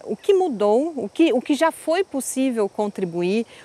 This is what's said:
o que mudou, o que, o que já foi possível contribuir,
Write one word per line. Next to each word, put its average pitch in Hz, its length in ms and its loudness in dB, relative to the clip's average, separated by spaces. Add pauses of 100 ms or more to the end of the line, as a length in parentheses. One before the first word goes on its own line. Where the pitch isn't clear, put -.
o - 120 -6
que - 160 2
mudou, 277 640 2
o 202 120 -6
que, 320 240 2
o 240 100 0
que 302 120 -2
já 311 180 2
foi 349 320 -2
possível 247 640 -2
contribuir, 190 760 -2 (200)